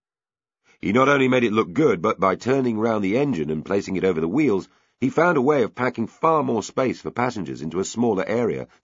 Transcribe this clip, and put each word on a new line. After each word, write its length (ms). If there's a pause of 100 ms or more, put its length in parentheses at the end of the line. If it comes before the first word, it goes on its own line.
(800)
He 120
not 160
only 200
made 160
it 80
look 200
good, 280
but 180
by 180
turning 420
round 260
the 140
engine 320
and 140
placing 320
it 80
over 160
the 80
wheels, 400 (320)
he 100
found 260
a 60
way 200
of 120
packing 320
far 360
more 200
space 380
for 100
passengers 520
into 180
a 40
smaller 420
area 400 (180)